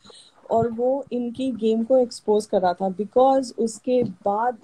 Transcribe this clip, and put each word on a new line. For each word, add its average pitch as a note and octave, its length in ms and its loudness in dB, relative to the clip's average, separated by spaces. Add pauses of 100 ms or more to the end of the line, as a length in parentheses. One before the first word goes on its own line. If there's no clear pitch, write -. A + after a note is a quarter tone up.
(520)
और A3+ 200 2
वो B3+ 400 -2
इनकी B3 400 -4
game A3 320 0
को C4 140 4
एक्सपोज G#3+ 480 0
कर G3+ 160 0
रहा F3+ 120 2
था, F#3+ 140 -4
because B3 720 2
उसके A#3+ 460 -2
बाद G#3+ 600 -4